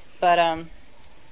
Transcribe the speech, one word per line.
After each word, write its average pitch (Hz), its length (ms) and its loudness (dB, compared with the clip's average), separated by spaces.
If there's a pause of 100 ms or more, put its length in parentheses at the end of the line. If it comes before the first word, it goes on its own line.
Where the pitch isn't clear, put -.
(220)
But, 175 180 8
um, 165 300 0 (640)